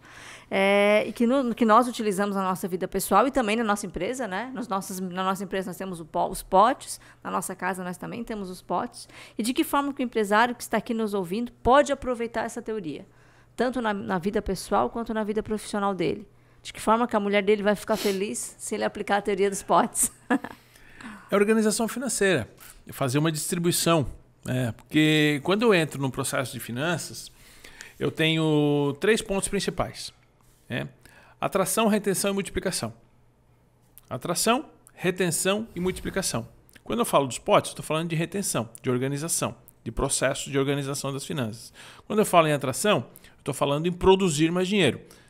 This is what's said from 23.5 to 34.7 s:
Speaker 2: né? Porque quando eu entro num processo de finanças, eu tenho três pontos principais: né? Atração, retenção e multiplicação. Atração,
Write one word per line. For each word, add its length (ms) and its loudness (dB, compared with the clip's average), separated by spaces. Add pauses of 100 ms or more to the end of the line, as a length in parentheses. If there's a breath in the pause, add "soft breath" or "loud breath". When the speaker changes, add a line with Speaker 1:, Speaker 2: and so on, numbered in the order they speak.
Speaker 2:
né? 320 -2
Porque 680 2
quando 180 2
eu 140 6
entro 260 0
num 80 0
processo 420 -4
de 80 -10
finanças, 720 -6 (680 loud breath)
eu 100 -2
tenho 920 2
três 220 2
pontos 260 -4
principais: 640 -4 (560)
né? 200 -6 (520 soft breath)
Atração, 480 0
retenção 440 0
e 20 -2
multiplicação. 580 -4 (1160)
Atração, 560 0 (280)